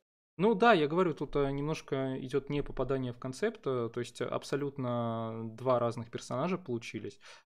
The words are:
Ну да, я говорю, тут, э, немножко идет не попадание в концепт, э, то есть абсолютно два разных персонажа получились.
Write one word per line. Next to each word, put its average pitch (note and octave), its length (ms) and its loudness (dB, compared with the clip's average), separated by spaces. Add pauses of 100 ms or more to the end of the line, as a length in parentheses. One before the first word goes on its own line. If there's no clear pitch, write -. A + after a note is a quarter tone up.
(380)
Ну G#3+ 180 4
да, A#3 180 8
я D#3 140 6
говорю, E3 260 4
тут, - 220 -4
э, C#3 160 4
немножко C#3 680 -2
идет C3 300 -2
не C#3+ 140 0
попадание C3 500 -2
в - 60 -16
концепт, G#3 480 -4
э, B2 260 0
то B2 60 -4
есть - 220 -4
абсолютно A#2+ 1300 -2
два B2 260 2
разных A#2 300 -2
персонажа C#3+ 480 -4
получились. A2+ 640 -8 (340)